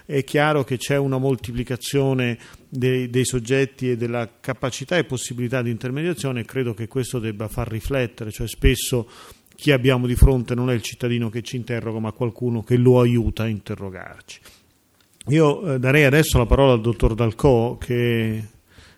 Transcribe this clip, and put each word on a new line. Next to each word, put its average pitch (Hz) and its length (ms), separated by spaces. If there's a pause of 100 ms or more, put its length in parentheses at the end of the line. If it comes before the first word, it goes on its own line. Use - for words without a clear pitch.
è 139 180
chiaro 151 400
che 127 140
c'è 143 200
una 135 200
moltiplicazione 127 1200 (320)
dei, 127 400
dei 123 160
soggetti 131 640
e 120 80
della 117 320 (100)
capacità 135 580
e 151 60
possibilità 123 600
di 120 80
intermediazione, 131 720
e 104 40
credo 120 300
che 113 120
questo 127 300
debba 110 300
far 120 200
riflettere, 113 600
cioè 117 180
spesso 123 640 (500)
chi 143 140
abbiamo 127 340
di 123 80
fronte 123 400
non 123 140
è 123 40
il 113 80
cittadino 120 480
che 113 120
ci - 160
interroga, 113 420
ma 110 140
qualcuno 120 500
che 123 140
lo 123 240
aiuta 117 420
a 113 40
interrogarci. 98 920 (880)
Io, 151 460
eh, 131 60
darei 135 260
adesso 147 320
la 120 80
parola 135 260
al 120 80
dottor 113 340
Dalcò, 117 640
che, 113 640 (560)